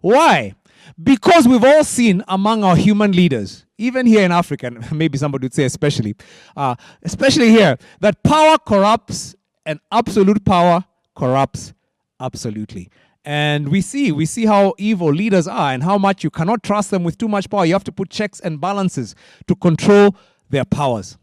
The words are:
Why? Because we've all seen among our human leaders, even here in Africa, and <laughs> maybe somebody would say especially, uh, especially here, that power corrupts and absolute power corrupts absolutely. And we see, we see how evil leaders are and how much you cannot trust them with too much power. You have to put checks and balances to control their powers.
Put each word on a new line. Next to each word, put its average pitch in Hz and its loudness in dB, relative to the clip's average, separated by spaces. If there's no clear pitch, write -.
Why? 196 2
Because 269 4
we've 240 4
all 294 6
seen 220 0
among 202 -2
our 180 4
human 208 2
leaders, 139 -2
even 254 -4
here 214 4
in 180 0
Africa, 170 -4
and 123 -12
<laughs> 156 -4
maybe 147 -2
somebody 135 -6
would 127 -8
say 151 0
especially, 123 -4
uh, 131 -4
especially 247 0
here, 196 4
that 202 -2
power 311 4
corrupts - -2
and 151 -8
absolute 208 0
power 175 2
corrupts 135 -4
absolutely. 107 -12
And 147 -2
we 185 0
see, 269 -4
we 151 -2
see 226 -6
how 202 2
evil 190 -2
leaders 185 0
are 170 -4
and 127 -6
how 196 0
much 196 -2
you 156 -4
cannot 202 -4
trust 202 -4
them 185 -4
with 170 -6
too 233 -8
much 202 -4
power. 202 -2
You 165 0
have 196 -2
to - -12
put 190 -10
checks - -8
and 156 -8
balances 185 -6
to 180 0
control 202 4
their 135 -2
powers. 123 -4